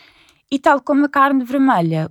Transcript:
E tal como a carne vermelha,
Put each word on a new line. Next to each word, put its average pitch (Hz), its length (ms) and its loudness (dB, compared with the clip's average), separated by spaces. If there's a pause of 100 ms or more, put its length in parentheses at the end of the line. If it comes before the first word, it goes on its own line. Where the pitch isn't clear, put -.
(500)
E 277 80 -4
tal 285 220 2
como 285 240 0
a 285 60 -2
carne 277 340 0
vermelha, 190 680 0